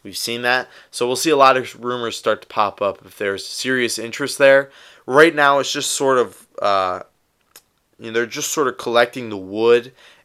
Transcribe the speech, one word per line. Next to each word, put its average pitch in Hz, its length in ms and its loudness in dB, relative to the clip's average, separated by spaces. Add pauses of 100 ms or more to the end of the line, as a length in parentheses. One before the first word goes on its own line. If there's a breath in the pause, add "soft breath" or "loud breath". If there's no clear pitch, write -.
We've 98 120 -14
seen 117 280 -6
that. 123 260 0 (200 loud breath)
So - 160 -4
we'll 123 120 -2
see 160 140 -2
a 147 40 4
lot 131 220 6
of 127 260 -8
rumors 120 320 -6
start 107 280 -2
to - 40 -20
pop 104 340 -2
up 98 240 -4
if - 120 -20
there's 98 280 -4
serious 123 540 -4
interest 117 380 -8
there. 139 340 6 (340 loud breath)
Right 151 300 2
now, 143 240 4
it's 131 140 -4
just 143 180 -6
sort 135 260 0
of, 110 300 -4 (140)
uh, 92 400 0 (960)
you 113 60 -16
know, 113 80 -8
they're 117 120 0
just 143 280 -8
sort 143 160 0
of - 80 -6
collecting 120 520 0
the 107 60 -8
wood 113 560 2 (340 soft breath)